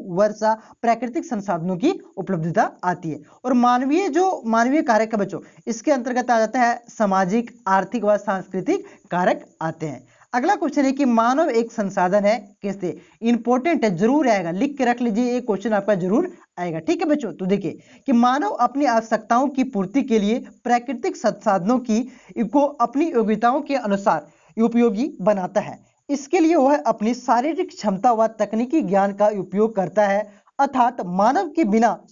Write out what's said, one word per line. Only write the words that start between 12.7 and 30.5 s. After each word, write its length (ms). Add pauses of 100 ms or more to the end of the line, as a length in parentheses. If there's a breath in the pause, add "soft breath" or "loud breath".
इंपॉर्टेंट 640
है, 140
जरूर 320
आएगा, 220
लिख 260
के 80
रख 160
लीजिए, 320
ये 80
क्वेश्चन 320
आपका 220
जरूर 360 (260 loud breath)
आएगा, 220
ठीक 220
है 60
बच्चों। 260
तो 120
देखिए 340 (260 loud breath)
कि 60
मानव 380
अपनी 360
आवश्यकताओं 600
की 160
पूर्ति 400
के 160
लिए 260 (180 loud breath)
प्राकृतिक 520
संसाधनों 640
की, 280 (320 loud breath)
को 200
अपनी 520
योग्यताओं 500
के 140
अनुसार 520 (340 soft breath)
उपयोगी 600
बनाता 400
है। 300 (180)
इसके 300
लिए 160
वह 220
अपनी 360
शारीरिक 560
क्षमता 420
व 160
तकनीकी 540
ज्ञान 320
का 140
उपयोग 480
करता 320
है, 220 (300 loud breath)